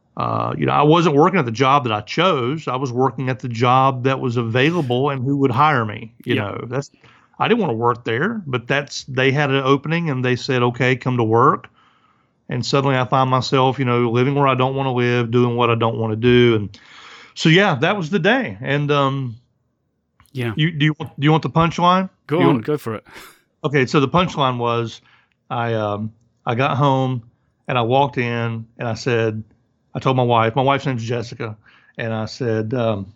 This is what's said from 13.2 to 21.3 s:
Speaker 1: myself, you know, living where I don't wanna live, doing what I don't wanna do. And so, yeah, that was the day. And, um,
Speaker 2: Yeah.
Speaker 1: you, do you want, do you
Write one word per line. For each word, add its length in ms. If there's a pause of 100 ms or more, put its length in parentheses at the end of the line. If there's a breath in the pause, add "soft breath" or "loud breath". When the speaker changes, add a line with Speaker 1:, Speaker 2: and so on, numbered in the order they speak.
Speaker 1:
myself, 480
you 60
know, 260
living 260
where 120
I 80
don't 200
wanna 180
live, 380
doing 260
what 120
I 60
don't 220
wanna 180
do. 400
And 240 (540 loud breath)
so, 160
yeah, 260
that 220
was 120
the 100
day. 420
And, 300
um, 440 (960)
Speaker 2:
Yeah. 240
Speaker 1:
you, 160
do 140
you 120
want, 220
do 60
you 60